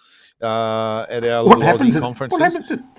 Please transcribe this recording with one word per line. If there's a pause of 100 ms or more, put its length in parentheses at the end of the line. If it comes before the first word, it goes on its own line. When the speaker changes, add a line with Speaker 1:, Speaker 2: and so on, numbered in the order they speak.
(420)
Speaker 1:
uh,
at
our
Speaker 2:
What
Speaker 1:
little
Speaker 2:
happens
Speaker 1:
Aussie
Speaker 2:
in,
Speaker 1:
conferences.
Speaker 2:
what
happens
in, (140)